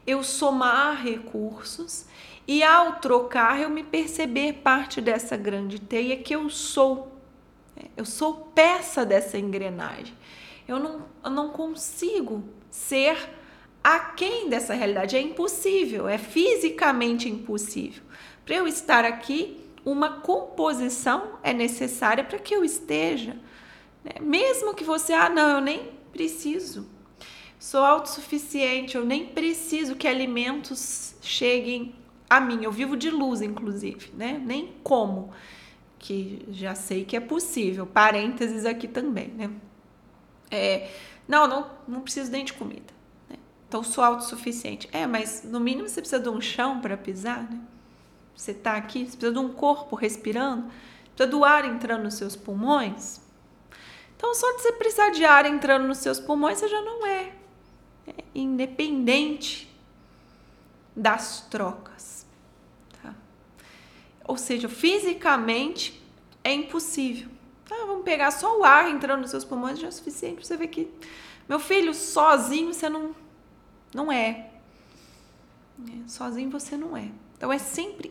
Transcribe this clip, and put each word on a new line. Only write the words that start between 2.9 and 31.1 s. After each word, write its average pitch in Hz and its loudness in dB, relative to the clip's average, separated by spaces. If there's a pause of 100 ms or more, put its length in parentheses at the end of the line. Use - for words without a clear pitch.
trocar, 247 4
eu 311 -2
me 311 -2
perceber 302 -2
parte 269 2
dessa 233 0
grande 202 -4
teia 240 -2
que 262 -6
eu 302 -2
sou, 269 2 (640)
né? - -16 (140)
Eu 220 -8
sou - -4
peça 320 6
dessa 214 2
engrenagem. 190 -6 (520)
Eu 247 -4
não, 311 -6 (180)
eu 262 -4
não 294 -2
consigo 320 -4 (260)
ser 277 0 (480)
aquém 370 2
dessa 233 -2
realidade. 202 0
É 262 2
impossível, 311 0
é 202 0
fisicamente 277 2
impossível. - -6 (420)
Pra 311 -2
eu 359 2
estar 254 4
aqui, 269 -4 (200)
uma 294 0
composição 302 0
é 247 0
necessária 240 0
pra 330 -6
que - -4
eu 381 4
esteja, 302 -2 (680)
né? - -12
Mesmo 415 2
que 320 -8
você, 320 0
"Ah, 339 4
não, 302 4
eu 277 2
nem 294 -4 (220)
preciso. 311 -6 (720)
Sou - 2
autossuficiente, 277 2
eu 247 -2
nem 285 0
preciso 311 -2
que 311 -2
alimentos 262 -4